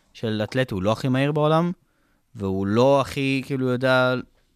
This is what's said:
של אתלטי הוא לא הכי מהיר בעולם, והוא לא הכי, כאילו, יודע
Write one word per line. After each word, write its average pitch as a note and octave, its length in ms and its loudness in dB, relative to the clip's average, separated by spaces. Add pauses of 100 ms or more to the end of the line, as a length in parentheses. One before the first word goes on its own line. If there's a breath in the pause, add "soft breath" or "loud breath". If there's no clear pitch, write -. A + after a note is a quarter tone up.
(140)
של A2 300 -4
אתלטי C3 300 -2
הוא F#2 100 -4
לא G#2 80 2
הכי B2 160 -2
מהיר C3 240 0
בעולם, D#3 400 0 (640)
והוא G2 320 -2
לא C3 340 4
הכי, C3+ 440 -2
כאילו, C3 240 -4
יודע B2+ 460 2 (400)